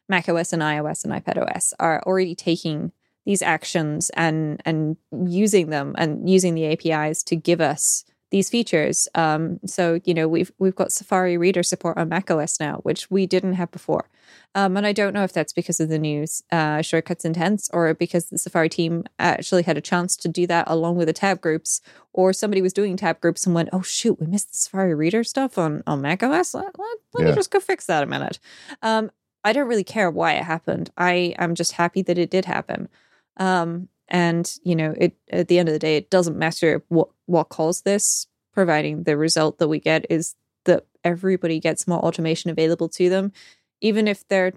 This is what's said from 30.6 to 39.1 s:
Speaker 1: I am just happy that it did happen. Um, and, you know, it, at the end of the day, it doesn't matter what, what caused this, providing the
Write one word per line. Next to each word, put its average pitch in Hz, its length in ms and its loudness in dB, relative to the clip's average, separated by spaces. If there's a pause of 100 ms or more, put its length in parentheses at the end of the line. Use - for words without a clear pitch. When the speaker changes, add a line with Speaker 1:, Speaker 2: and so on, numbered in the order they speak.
Speaker 1:
I 180 400 0
am 170 180 0
just 165 180 -2
happy 175 300 0
that 175 140 0
it 175 120 0
did 190 160 0
happen. - 440 -6 (480)
Um, 180 520 -2 (180)
and, 170 560 0
you 180 120 2
know, 156 200 0
it, - 220 0 (140)
at 180 160 0
the 175 100 6
end 175 100 4
of 160 60 0
the 156 60 -2
day, 156 180 2
it - 140 -4
doesn't 170 260 2
matter 160 520 0
what, 160 200 4 (160)
what 165 240 2
caused 165 340 -2
this, - 440 0 (260)
providing 151 500 0
the 151 140 2